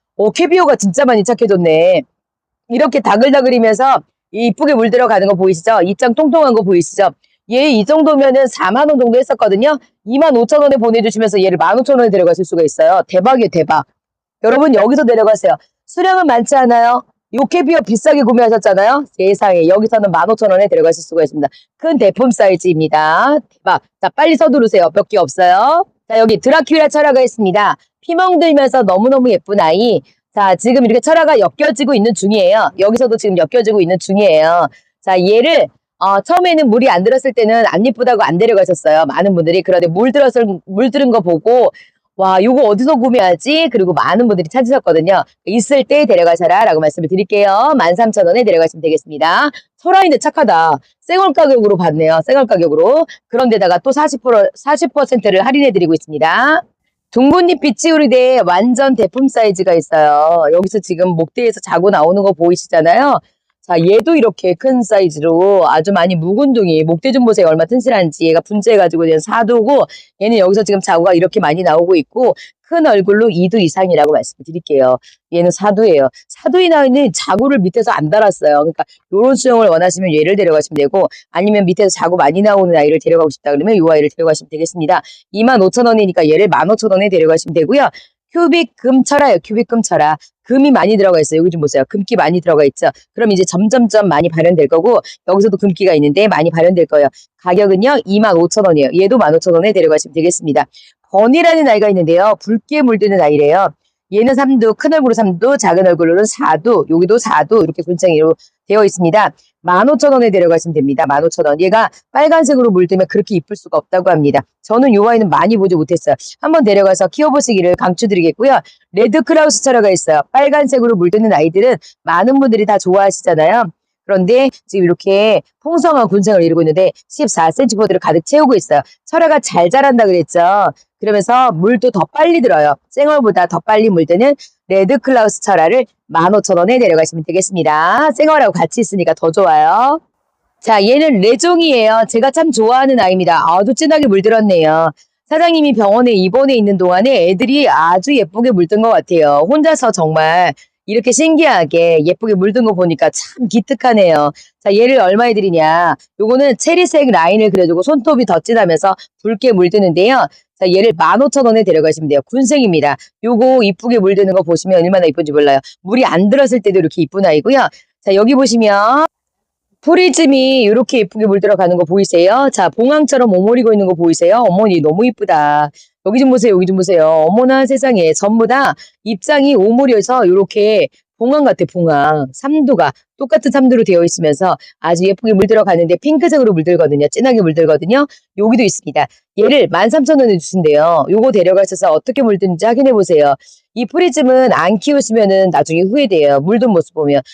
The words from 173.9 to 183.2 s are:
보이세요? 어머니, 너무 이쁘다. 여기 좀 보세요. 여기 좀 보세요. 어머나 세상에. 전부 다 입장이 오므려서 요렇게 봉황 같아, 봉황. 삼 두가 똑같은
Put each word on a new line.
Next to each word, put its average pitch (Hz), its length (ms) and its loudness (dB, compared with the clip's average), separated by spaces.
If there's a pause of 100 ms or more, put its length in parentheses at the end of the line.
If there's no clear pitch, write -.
보이세요? 170 420 0 (100)
어머니, 185 340 0
너무 160 240 0
이쁘다. 147 640 -2 (360)
여기 220 120 0
좀 262 100 2
보세요. 233 240 2
여기 185 120 2
좀 190 120 -2
보세요. 160 500 0
어머나 254 380 0
세상에. 226 480 0
전부 220 340 0
다 247 280 -2 (280)
입장이 277 520 -2
오므려서 233 720 0
요렇게 196 600 0 (300)
봉황 277 260 0
같아, 220 280 0
봉황. 151 640 -2
삼 294 320 -2
두가 175 260 0 (260)
똑같은 277 320 -2